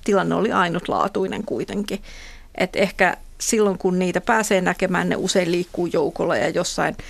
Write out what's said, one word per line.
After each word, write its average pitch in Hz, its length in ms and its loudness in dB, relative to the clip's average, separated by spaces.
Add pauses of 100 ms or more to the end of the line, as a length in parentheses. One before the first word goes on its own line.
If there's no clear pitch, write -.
tilanne 175 320 2
oli 175 160 2
ainutlaatuinen 185 920 0
kuitenkin. 202 580 -4 (540)
Et - 200 -2
ehkä 190 420 4 (220)
silloin, 208 380 2
kun 180 220 0
niitä 180 220 0
pääsee 214 400 2
näkemään, 180 480 0
ne - 60 0
usein 180 360 0
liikkuu 175 340 -2
joukolla 165 520 0
ja 151 120 0
jossain, 170 480 -2 (120)